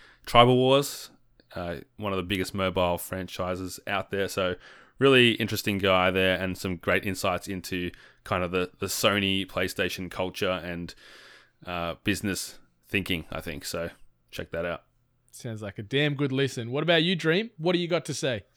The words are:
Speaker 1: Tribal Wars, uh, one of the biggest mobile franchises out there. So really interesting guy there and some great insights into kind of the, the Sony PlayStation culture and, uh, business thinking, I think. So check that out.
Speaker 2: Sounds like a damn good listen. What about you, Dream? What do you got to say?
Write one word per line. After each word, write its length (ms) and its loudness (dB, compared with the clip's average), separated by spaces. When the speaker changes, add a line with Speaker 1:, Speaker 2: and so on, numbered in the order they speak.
Speaker 1:
Tribal 300 8
Wars, 540 2
uh, 220 -6
one 160 -4
of 40 0
the 60 -2
biggest 300 -2
mobile 460 2
franchises 880 -6
out 240 -4
there. 180 -2
So 260 0
really 340 8
interesting 460 -2
guy 320 4
there 280 2
and 180 -4
some 200 -4
great 280 0
insights 440 -4
into 420 -6
kind 200 -2
of 80 -4
the, 280 0
the 60 -4
Sony 600 2
PlayStation 640 -4
culture 540 -2
and, 320 -8
uh, 300 -4
business 540 -2
thinking, 420 -2
I 120 -8
think. 240 -10
So 240 -6
check 200 -12
that 140 -4
out. 180 -6
Speaker 2:
Sounds 300 -12
like 180 -10
a 40 -10
damn 300 0
good 180 -2
listen. 400 -2
What 120 -2
about 200 4
you, 140 2
Dream? 400 0
What 160 2
do 60 2
you 100 -2
got 160 -2
to 80 -6
say? 300 -2